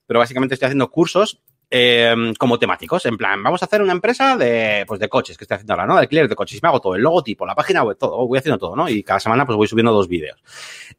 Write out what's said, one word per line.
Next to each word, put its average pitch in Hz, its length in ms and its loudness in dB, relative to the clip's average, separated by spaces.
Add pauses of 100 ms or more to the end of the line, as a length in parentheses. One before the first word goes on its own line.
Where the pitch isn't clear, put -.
pero 117 140 2
básicamente 127 340 -2
estoy 131 120 -4
haciendo 131 240 0
cursos - 480 0 (320)
em, 117 640 2
como 120 240 0
temáticos, 123 480 -2
en 117 100 -2
plan, 98 260 -2
vamos 165 200 0
a 180 40 -6
hacer 214 140 0
una 190 120 2
empresa 247 440 0
de, 113 500 0
pues, 104 140 -8
de 104 80 -4
coches, 117 300 -2
que 104 60 -20
estoy 107 100 -4
haciendo 104 200 -4
ahora, 87 120 -2
¿no? 165 80 2
De 175 60 6
alquiler 143 280 2
de 107 60 -2
coches, 101 240 -8
y - 40 -14
me 165 60 2
hago 135 120 2
todo, 92 160 -2
el 104 60 0
logotipo, 143 440 0
la 95 80 -6
página 160 300 0
web, 101 120 -4
todo, 117 300 -2
voy 127 120 0
haciendo 131 200 -2
todo, 87 160 -8
¿no? 160 140 -2
Y 107 140 -2
cada 95 180 0
semana, 127 260 2
pues, 113 100 -2
voy 107 120 4
subiendo 113 240 2
dos 101 160 2
vídeos. 80 340 -6 (560)